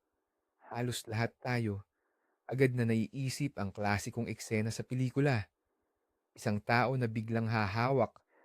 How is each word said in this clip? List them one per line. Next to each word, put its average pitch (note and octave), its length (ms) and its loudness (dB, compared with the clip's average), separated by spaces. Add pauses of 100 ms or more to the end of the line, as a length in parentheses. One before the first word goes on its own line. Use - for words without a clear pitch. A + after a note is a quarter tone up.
(720)
halos A#2+ 400 -4
lahat A2+ 320 0
tayo, A2+ 420 -2 (640)
agad C3 260 2
na A#2+ 160 0
naiisip C3 720 -2
ang G2 140 -4
klasikong G#2 580 -2
eksena A2 400 -2
sa - 80 -6
pelikula. B2+ 680 0 (800)
Isang G#2 320 -4
tao A#2+ 320 4
na B2 160 0
biglang A2+ 400 -2
hahawak A2+ 640 2 (300)